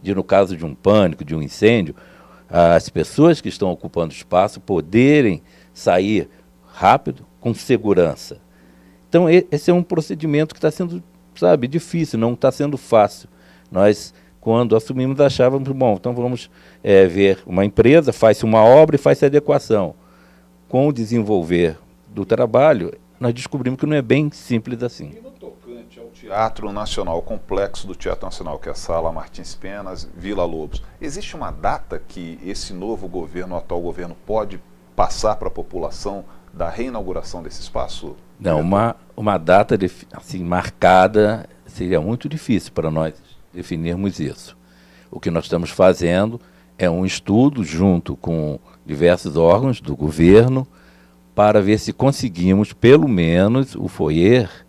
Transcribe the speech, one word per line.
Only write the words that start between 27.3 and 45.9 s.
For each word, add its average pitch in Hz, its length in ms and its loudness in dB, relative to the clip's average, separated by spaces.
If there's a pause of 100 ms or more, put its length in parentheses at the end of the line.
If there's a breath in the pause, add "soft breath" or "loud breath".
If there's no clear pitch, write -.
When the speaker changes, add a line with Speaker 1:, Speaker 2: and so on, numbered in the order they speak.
Speaker 2:
do 95 80 -12
Teatro - 320 -8
Nacional, 78 320 -10
que - 100 -12
é 80 40 -8
a - 20 -8
Sala 82 360 -4
Martins 82 440 -12
Penas, 95 600 -12
Vila 90 300 -6
Lobos, 80 380 -8 (180 soft breath)
existe - 340 -10
uma 131 160 -10
data 95 560 -6
que 82 380 -14
esse 95 300 -10
novo 98 340 -10
governo, 87 460 -10
o 85 40 -6
atual 85 220 -6
governo, 87 340 -10 (120)
pode 101 340 -6 (340)
passar 104 420 -2
para - 120 -8
a - 20 -4
população 90 760 -10 (280 soft breath)
da 82 160 -8
reinauguração 95 760 -8
desse - 200 -12
espaço? - 520 -8 (240)
Speaker 1:
Não, 80 220 -2
uma, 98 340 0 (220)
uma 104 220 -2
data 98 400 4
defi-, - 340 -6
assim, - 320 -12
marcada 95 1040 2 (160)
seria 90 360 -4
muito 113 280 -6
difícil 131 440 -4
para 80 180 -4
nós 78 240 -4 (380)
definirmos 87 640 -8
isso. - 380 -12 (540 soft breath)
O 82 100 -16
que 87 100 -6
nós 82 140 -4
estamos 85 260 -4
fazendo 92 720 2 (360 soft breath)